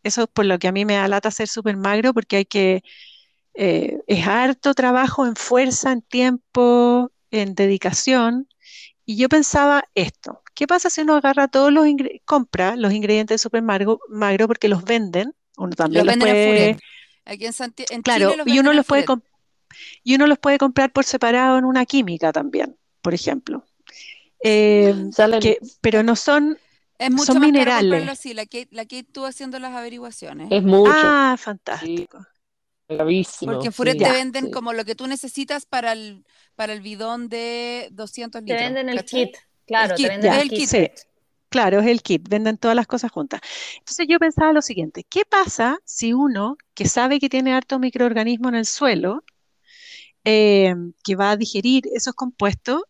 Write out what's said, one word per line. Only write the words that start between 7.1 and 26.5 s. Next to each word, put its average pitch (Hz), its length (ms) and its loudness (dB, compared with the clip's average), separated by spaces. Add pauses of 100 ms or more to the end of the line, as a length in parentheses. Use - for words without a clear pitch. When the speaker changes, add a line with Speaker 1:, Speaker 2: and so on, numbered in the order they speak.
Speaker 1:
en 202 240 -2
dedicación. 233 920 0 (580)
Y 214 120 -8
yo 254 100 2
pensaba 285 560 4 (100)
esto, - 480 -6 (120)
¿qué 294 120 -4
pasa 359 240 0
si 311 120 -4
uno 302 140 4
agarra 277 320 2
todos 277 240 4
los 302 140 6
ingre-, 277 400 -2
compra 233 500 0
los 208 160 0
ingredientes 214 440 0
de - 20 -4
súper 226 240 -2
magro, 208 460 0
magro 214 400 0
porque 220 200 0
los 185 160 0
venden? 214 500 -2 (240)
Uno 180 180 -6
también 160 280 2
Speaker 2:
Los - 20 4
Speaker 1:
los 240 100 2
Speaker 2:
venden 240 120 2
en 208 80 4
Speaker 1:
puede 208 400 4
Speaker 2:
Furet. - 40 -20 (440)
Aquí 202 220 -14
en 233 60 -10
Santi-, 240 380 -12
en 233 120 -10
Speaker 1:
Claro, 202 320 2
Speaker 2:
Chile - 20 -2
los 302 100 -6
Speaker 1:
y 240 120 4
uno 277 140 4
Speaker 2:
venden - 20 4
en 294 60 6
Speaker 1:
los 269 60 -2
puede 277 180 2
Speaker 2:
Furet. - 0 -
Speaker 1:
comp-, 254 200 -2 (800)
y 247 120 2
uno 285 100 4
los 294 120 4
puede 285 200 2
comprar 269 340 2
por 277 120 0
separado 254 540 2
en 254 60 0
una 254 220 0
química 175 460 0
también, 269 440 -4 (260)
por 175 120 -2
ejemplo. - 500 -6 (800)
Eh, 208 500 4 (220)
Speaker 3:
Salen 220 240 4
Speaker 1:
que, 220 180 2 (240)
pero 220 200 2
no 233 140 2
son, 294 420 0 (400)